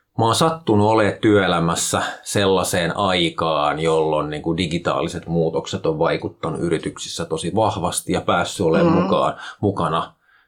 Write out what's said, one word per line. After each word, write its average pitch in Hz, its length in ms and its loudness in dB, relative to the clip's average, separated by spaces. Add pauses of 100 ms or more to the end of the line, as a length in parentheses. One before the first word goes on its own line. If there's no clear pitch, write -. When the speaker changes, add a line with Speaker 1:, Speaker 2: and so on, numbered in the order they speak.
(180)
Speaker 1:
mä 113 80 2
oon 113 100 2
sattunut 135 520 2
olemaan 107 340 2
työelämässä 90 800 2 (220)
sellaiseen 92 720 0
aikaan, 80 800 0
jolloin 78 500 2
niinku 76 280 -4
digitaaliset 85 720 -2
muutokset 82 580 -2
on 78 140 -2
vaikuttanut 80 640 -2
yrityksissä 82 640 -4
tosi 80 300 -6
vahvasti 98 580 -2
ja 87 80 -2
päässyt 90 440 -2
olemaan 82 320 4
Speaker 2:
Mm. - 60 2
Speaker 1:
mukaan, 73 320 0 (260)
mukana 82 520 -2 (340)